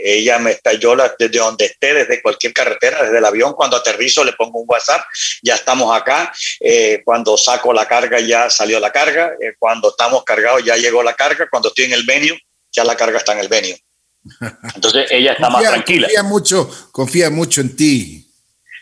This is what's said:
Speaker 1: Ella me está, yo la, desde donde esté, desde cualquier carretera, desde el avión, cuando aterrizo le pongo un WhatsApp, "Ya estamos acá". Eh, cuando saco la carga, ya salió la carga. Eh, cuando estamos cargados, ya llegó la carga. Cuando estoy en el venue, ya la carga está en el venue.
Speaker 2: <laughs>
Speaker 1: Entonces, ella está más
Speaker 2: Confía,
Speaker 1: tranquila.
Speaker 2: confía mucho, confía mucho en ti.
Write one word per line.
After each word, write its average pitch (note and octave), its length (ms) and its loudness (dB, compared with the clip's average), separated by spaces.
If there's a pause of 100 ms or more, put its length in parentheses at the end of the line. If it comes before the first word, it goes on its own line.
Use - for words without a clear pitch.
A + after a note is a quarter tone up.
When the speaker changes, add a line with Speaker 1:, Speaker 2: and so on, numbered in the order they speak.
Speaker 1:
Ella A2 360 2
me A#2 120 0
está, A2 220 0
yo A2+ 200 2
la, B2+ 240 0
desde A#2 220 0
donde A2 280 0
esté, C#3 260 -2
desde B2 280 0
cualquier A#2 300 -2
carretera, B2+ 500 0
desde A#2 180 2
el A2+ 40 2
avión, A2+ 300 2
cuando C3 240 0
aterrizo B2 480 0
le B2 80 -2
pongo A#2 260 -6
un A#2 80 -8
WhatsApp, - 380 0 (360)
"Ya A#2 140 0
estamos B2 400 0
acá". C#3+ 380 -2 (260)
Eh, A2+ 460 2
cuando A#2 320 2
saco B2 340 2
la A2 160 2
carga, A#2+ 320 0
ya A#2 300 2
salió A2 320 0
la G#2 100 0
carga. D#3 400 0 (100)
Eh, A2+ 160 -8
cuando A2+ 340 0
estamos B2 340 0
cargados, A#2 400 2
ya A#2 100 2
llegó A#2+ 260 2
la A#2 120 0
carga. D3 360 -2
Cuando A2+ 200 -2
estoy B2+ 160 0
en B2+ 80 -2
el A#2+ 100 0
venue, D3 340 0 (360)
ya A#2 100 2
la A#2 140 0
carga A2+ 220 0
está G#2+ 120 -2
en G#2+ 80 -2
el G2 80 -6
venue. F#2+ 340 -2 (440)
Speaker 2:
<laughs> - 500 -14
Speaker 1:
Entonces, A2+ 360 0
ella B2+ 200 2
está - 180 -4
más B2 120 2
Speaker 2:
Confía, - 100 2
Speaker 1:
tranquila. - 360 0
Speaker 2:
confía G#3 160 2
mucho, F#3+ 680 -2
confía D#3+ 380 0
mucho D#3 320 -2
en B2+ 160 -4
ti. A2 500 0 (540)